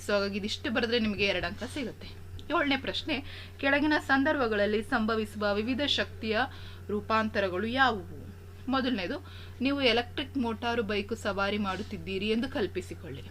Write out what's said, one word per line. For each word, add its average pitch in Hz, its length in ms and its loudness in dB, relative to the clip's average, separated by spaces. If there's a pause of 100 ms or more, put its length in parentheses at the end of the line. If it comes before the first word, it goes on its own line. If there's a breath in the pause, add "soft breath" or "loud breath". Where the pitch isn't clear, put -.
So 214 60 -2
ಹಾಗಾಗಿ 202 260 2
ಇದಿಷ್ಟು 208 340 -4
ಬರೆದ್ರೆ 240 280 2
ನಿಮಗೆ 202 260 2
ಎರಡು 180 220 2
ಅಂಕ 202 160 -8
ಸಿಗುತ್ತೆ. - 640 -8 (200)
ಏಳನೇ 294 280 4
ಪ್ರಶ್ನೆ, - 480 -4 (320 loud breath)
ಕೆಳಗಿನ 285 360 4 (140)
ಸಂದರ್ಭಗಳಲ್ಲಿ 233 760 4
ಸಂಭವಿಸುವ 214 680 0
ವಿವಿಧ 220 280 0
ಶಕ್ತಿಯ 220 580 0 (500 loud breath)
ರೂಪಾಂತರಗಳು 208 800 0
ಯಾವುವು? 233 680 0 (340)
ಮೊದಲನೇದು, 254 600 0 (340 loud breath)
ನೀವು 277 200 2
ಎಲೆಕ್ಟ್ರಿಕ್ 240 560 2
ಮೋಟಾರು 233 460 0
ಬೈಕು 208 320 0
ಸವಾರಿ 202 420 0
ಮಾಡುತ್ತಿದ್ದೀರಿ 190 720 -2
ಎಂದು 226 200 2
ಕಲ್ಪಿಸಿಕೊಳ್ಳಿ. 180 800 -4